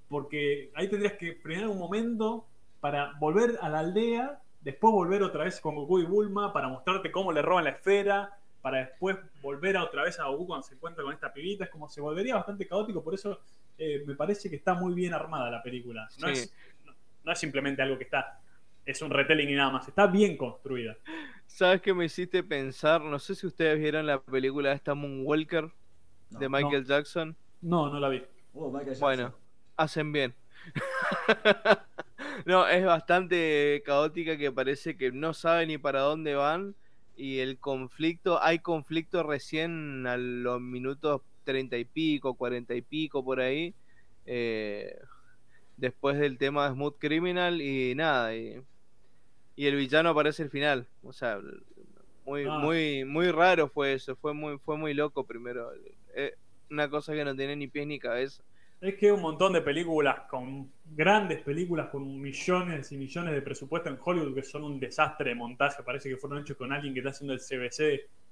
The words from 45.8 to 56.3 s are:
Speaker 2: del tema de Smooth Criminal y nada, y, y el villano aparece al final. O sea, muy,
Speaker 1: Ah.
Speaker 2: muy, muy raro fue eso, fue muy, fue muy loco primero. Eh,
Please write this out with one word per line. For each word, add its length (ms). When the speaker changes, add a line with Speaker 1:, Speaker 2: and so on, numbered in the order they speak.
Speaker 2:
del 220
tema 280
de 60
Smooth 260
Criminal 640
y 340
nada, 400
y, 240
y 120
el 80
villano 340
aparece 320
al 80
final. 380
O 100
sea, 260
muy, 200
Speaker 1:
Ah. 120
Speaker 2:
muy, 480
muy 240
raro 380
fue 260
eso, 220
fue 180
muy, 240
fue 200
muy 180
loco 300
primero. 440
Eh, 180